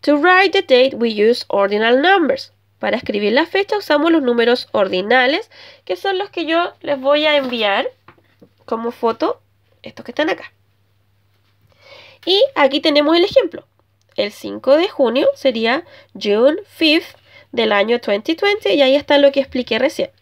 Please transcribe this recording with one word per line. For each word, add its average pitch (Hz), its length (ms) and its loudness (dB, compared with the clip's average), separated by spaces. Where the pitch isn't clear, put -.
"To 294 160 2
write 370 460 2
the 269 120 0
date 262 220 4
we 220 340 0
use 247 160 -2
ordinal 208 560 0
numbers." 349 500 0
Para 208 160 -4
escribir 208 360 -4
la 294 140 2
fecha 392 320 -4
usamos 302 320 0
los 330 120 2
números 240 500 0
ordinales, 220 800 0
que - 100 -8
son 381 240 -4
los 392 120 -8
que 339 160 -8
yo 330 340 -2
les 285 180 -6
voy 285 280 0
a 302 100 2
enviar 240 520 -2
como 233 260 -6
foto, 240 500 -4
estos - 220 -18
que - 60 -16
están 311 200 -2
acá. - 220 -10
Y 392 160 2
aquí 285 240 2
tenemos 302 360 2
el 339 80 4
ejemplo. - 420 0
El 208 160 -4
cinco 214 460 -2
de 349 120 2
junio 262 460 0
sería 240 500 -2
June 220 440 2
fifth - 480 0
del 220 220 -2
año 214 260 0
twenty 220 360 -4
twenty, 403 360 -2
y 320 120 2
ahí 262 120 4
está 285 220 0
lo 285 160 4
que 277 80 -2
expliqué 247 380 -4
recién. 285 320 -4